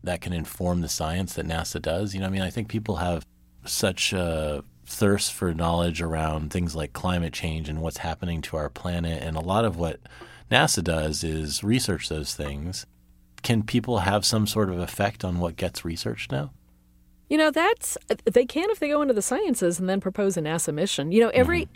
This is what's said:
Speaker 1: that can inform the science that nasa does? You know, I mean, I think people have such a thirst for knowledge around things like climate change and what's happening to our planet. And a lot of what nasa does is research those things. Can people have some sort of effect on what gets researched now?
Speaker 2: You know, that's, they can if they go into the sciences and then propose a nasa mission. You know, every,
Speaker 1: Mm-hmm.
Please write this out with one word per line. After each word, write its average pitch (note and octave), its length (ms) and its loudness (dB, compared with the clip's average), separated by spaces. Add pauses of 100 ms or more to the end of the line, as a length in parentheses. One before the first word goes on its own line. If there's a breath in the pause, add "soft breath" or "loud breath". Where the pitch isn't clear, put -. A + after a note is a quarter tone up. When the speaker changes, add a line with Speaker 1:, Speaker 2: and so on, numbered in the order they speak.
Speaker 1:
that F2 160 -4
can F2 140 -6
inform F2 480 0
the D#2 60 -2
science F2 460 -2
that D#2 120 -4
nasa E2 340 -4
does? F#2 340 -2
You F#2+ 60 -4
know, F#2+ 60 -2
I F#2+ 40 0
mean, F#2+ 120 0
I F#2 80 -2
think A2 180 -4
people G#2+ 280 -2
have F2 280 0 (400)
such - 480 0
a D#2 520 0 (200)
thirst - 480 2
for F2 220 0
knowledge E2+ 480 2
around D#2 480 0
things E2+ 240 0
like D#2 180 -4
climate F2 400 0
change D#2+ 360 -4
and D#2 120 -4
what's D#2+ 180 -4
happening E2 440 -4
to - 140 -6
our D2 120 -2
planet. E2+ 540 -4
And D#2+ 140 -4
a D#2+ 40 -2
lot F#2+ 240 2
of F2+ 140 0
what E2 220 -2 (500 loud breath)
nasa B2 320 4
does D#2 420 0
is D#2 380 -2
research G#2 460 0
those D2+ 260 -4
things. D2 500 -8 (580)
Can A2+ 200 2
people A#2 380 0
have G2 240 4
some G#2+ 220 4
sort G#2 240 2
of F2 100 -2
effect G2+ 440 -2
on F2+ 140 0
what F2 180 0
gets - 280 -4
researched E2+ 480 -6
now? C#3 180 -4 (800)
Speaker 2:
You D#4 80 4
know, D#4 120 6
that's, E4+ 460 0 (280)
they B3 200 6
can D#4+ 260 -2
if G#4 100 -2
they D4+ 80 0
go D4 120 4
into C4+ 140 4
the G#3 80 0
sciences A#3+ 560 0
and F#3 100 -2
then G3 120 0
propose G3 360 0
a E3 60 0
nasa D#3+ 320 -2
mission. D#3 380 0
You G#3+ 100 8
know, A3+ 100 4
every, E4 300 4
Speaker 1:
Mm-hmm. - 120 -8